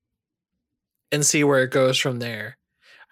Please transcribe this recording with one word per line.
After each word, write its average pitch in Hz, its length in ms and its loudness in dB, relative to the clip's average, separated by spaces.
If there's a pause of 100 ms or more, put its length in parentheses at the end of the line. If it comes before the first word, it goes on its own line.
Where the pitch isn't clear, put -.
(1120)
and 147 140 0
see 147 180 2
where 139 180 4
it 127 80 -2
goes 131 280 2
from 123 220 -4
there. 120 360 -10 (560)